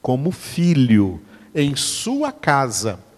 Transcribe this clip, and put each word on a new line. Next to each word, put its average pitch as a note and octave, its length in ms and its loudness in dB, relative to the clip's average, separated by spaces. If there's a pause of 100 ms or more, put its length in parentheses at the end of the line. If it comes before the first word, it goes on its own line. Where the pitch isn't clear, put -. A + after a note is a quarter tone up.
como C3+ 300 -2
filho A#2+ 880 2 (340)
em C#3+ 200 0
sua C#4 560 -4
casa A2 680 0 (180)